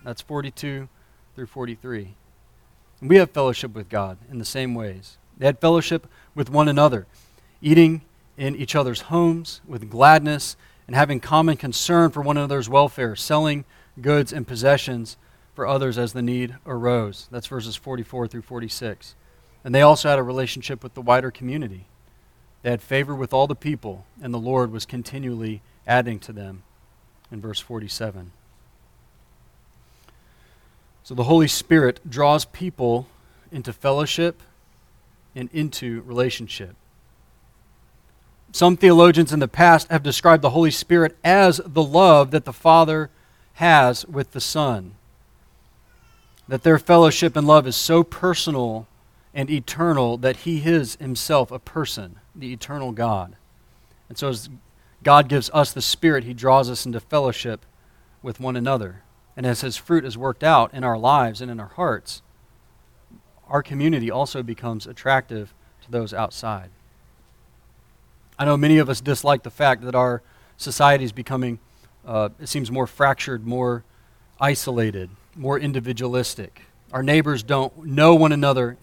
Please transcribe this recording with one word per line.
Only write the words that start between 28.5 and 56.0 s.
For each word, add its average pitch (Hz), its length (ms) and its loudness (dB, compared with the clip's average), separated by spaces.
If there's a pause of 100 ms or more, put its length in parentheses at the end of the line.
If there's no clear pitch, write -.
So - 100 -18
the 123 120 -2
Holy 156 220 4
Spirit 143 520 2 (100)
draws 143 360 2
people 127 600 -6 (440)
into 127 200 -12
fellowship 147 720 -2 (920)
and 127 180 -12
into 131 480 -6
relationship. 120 720 -6 (1800)
Some 175 260 4
theologians 170 540 8
in 151 80 0
the 139 80 0
past 165 420 6
have 160 120 -2
described 143 400 4
the 120 100 2
Holy 156 200 2
Spirit - 520 0
as 180 400 4
the 160 200 -2
love 147 480 6
that 147 140 -2
the 131 80 -12
Father 156 580 4 (420)
has 143 540 4
with 143 240 -8
the 127 100 -10
Son, 107 540 -4 (1500)
that 131 160 -6
their 160 160 6
fellowship 170 560 4
and 147 100 -2
love 151 220 6
is 123 80 -6
so 165 280 2
personal 135 840 -4 (480)
and 139 160 -6
eternal 139 640 -2
that 127 200 -2
He 160 280 -6
is 160 300 0
Himself 131 560 -2
a 123 80 -12
person, 101 600 -10 (140)
the 131 200 -14
eternal 135 400 -12
God. 107 420 -4 (720)
And 117 80 -20
so 143 120 -6
as 120 200 -10 (540)
God 143 240 6
gives 139 260 -4
us 147 180 2
the 127 120 -8
Spirit, 147 400 0